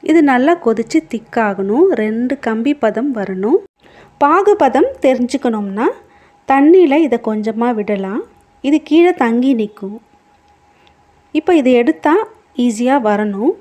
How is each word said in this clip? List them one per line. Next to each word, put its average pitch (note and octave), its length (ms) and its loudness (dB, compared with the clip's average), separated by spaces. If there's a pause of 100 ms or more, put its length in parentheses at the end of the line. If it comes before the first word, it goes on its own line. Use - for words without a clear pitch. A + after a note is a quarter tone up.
இது D#4+ 200 4
நல்லா C4 240 2 (120)
கொதிச்சு A3+ 340 0 (120)
திக்காகணும். G#3+ 720 -2 (160)
ரெண்டு A3+ 340 -4 (120)
கம்பி A3+ 340 -2
பதம் A3+ 360 -2
வரணும். G3 420 -2 (640)
பாகு F#4+ 300 2 (100)
பதம் C#4 260 2 (160)
தெரிஞ்சுக்கணும்னா A#3+ 800 -2 (640)
தண்ணியில D4 540 4
இதை A#3 140 -2 (100)
கொஞ்சமா A3 480 -4
விடலாம். G#3 460 -6 (460)
இது D4+ 100 2 (100)
கீழே E4+ 240 4 (100)
தங்கி B3 380 0
நிக்கும். G#3 340 -10 (1400)
இப்போ F4+ 220 0
இதை B3+ 120 2 (100)
எடுத்தா D#4 320 0 (500)
ஈஸியா A#3+ 320 0 (120)
வரணும். G#3 520 -2